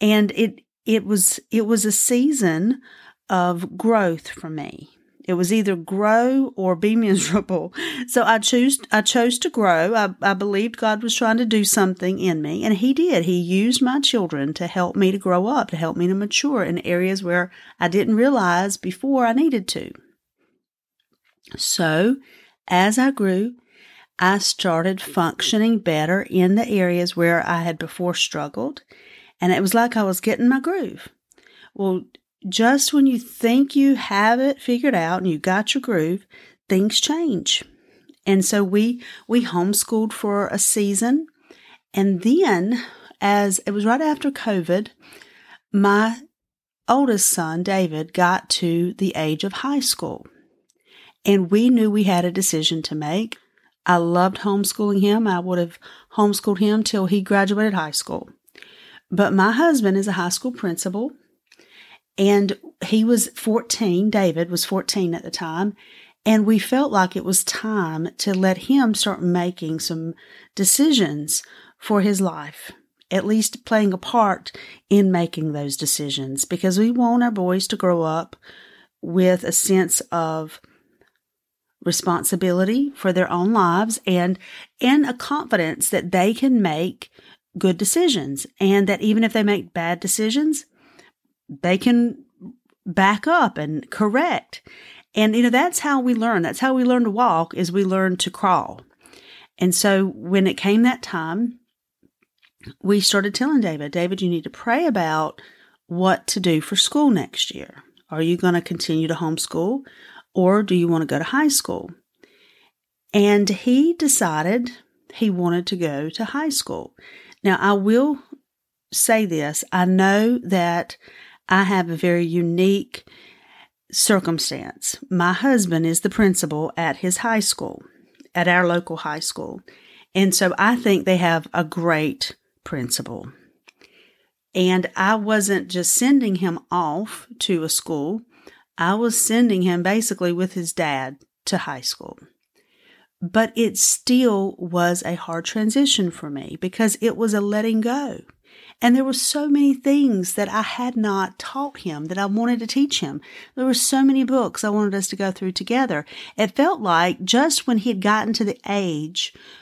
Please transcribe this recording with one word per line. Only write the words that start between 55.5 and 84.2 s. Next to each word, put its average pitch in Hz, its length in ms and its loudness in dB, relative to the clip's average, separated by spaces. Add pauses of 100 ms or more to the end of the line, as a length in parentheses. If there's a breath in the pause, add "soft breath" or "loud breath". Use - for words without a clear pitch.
have 170 200 -4 (340 loud breath)
homeschooled 208 460 0
him 214 240 2
till 196 240 -2
he 196 140 2
graduated 202 520 0
high 156 180 -4
school. - 380 -8 (840 loud breath)
But 190 220 2
my 196 180 4
husband 233 460 2
is 196 100 0
a 196 60 -2
high 175 160 -2
school 254 220 -6
principal, 202 600 -6 (1080 soft breath)
and 202 400 4 (280)
he 220 180 2
was 226 260 2
fourteen. 214 800 0
David 175 420 0
was 175 140 -4
fourteen 190 480 -2
at 170 100 -10
the 165 80 -12
time. 175 440 -6 (500 loud breath)
And 214 200 4
we 220 140 4
felt 262 320 0
like 185 240 0
it 190 100 -6
was 190 200 0
time 170 720 -4
to 202 160 -2
let 185 240 2
him 254 360 2
start - 280 -4
making 175 580 -2
some 160 340 -6 (400 loud breath)
decisions 190 880 0 (360 loud breath)
for 208 240 0
his 196 180 2
life, 160 520 -6 (380)
at 185 160 -2
least 214 400 -2
playing 214 280 2
a 185 40 -6
part 208 540 0 (380 loud breath)
in 196 220 6
making 165 420 -2
those 143 240 -6
decisions, 139 640 -4
because 180 340 0
we 226 140 4
want 240 320 2
our 240 80 0
boys 185 360 0
to 214 100 -4
grow 180 240 2
up 160 340 -4 (680 loud breath)
with 180 420 2
a - 100 -4
sense - 480 2 (100)
of 160 480 -4 (1200 soft breath)
responsibility 185 1080 0
for 185 220 -2
their 180 180 0
own 180 220 0
lives 208 520 2
and, 180 320 0 (440 loud breath)